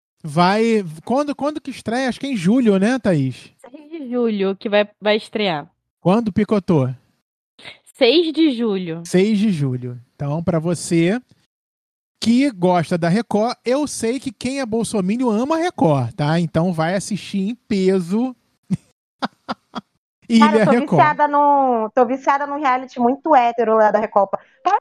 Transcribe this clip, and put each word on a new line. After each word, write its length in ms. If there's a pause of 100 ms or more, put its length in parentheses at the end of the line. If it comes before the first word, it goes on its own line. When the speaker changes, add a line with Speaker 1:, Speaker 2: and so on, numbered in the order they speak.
(240)
Speaker 1:
vai, 600 (220)
quando, 300
quando 260
que 100
estreia? 380
Acho 100
que 80
é 40
em 40
julho, 420
né, 220
Thaís? 520 (180)
Speaker 2:
Seis 220
de 180
julho 460
que 120
vai, 220 (100)
vai 160
estrear. 540 (320)
Speaker 1:
Quando 320
picotou? 560 (1080)
Speaker 2:
Seis 380
de 180
julho. 540
Speaker 1:
Seis 320
de 140
julho. 480 (160)
Então, 280
pra 160
você 640 (1000)
que 300
gosta 460
da 100
Record, 560
eu 240
sei 320
que 120
quem 280
é 60
bolsominion 640
ama 260
a 40
Record, 540
tá? 260
Então 340
vai 220
assistir 540
em 60
peso 800 (340)
<laughs> 1600
Ilha 180
Speaker 3:
Cara, 120
eu 60
tô 60
Speaker 1:
Record. 180
Speaker 3:
viciada 380
num, 640
tô 160
viciada 420
num 120
reality 400
muito 360
hétero 400
lá 160
da 80
Record. 300 (340)
Claro 180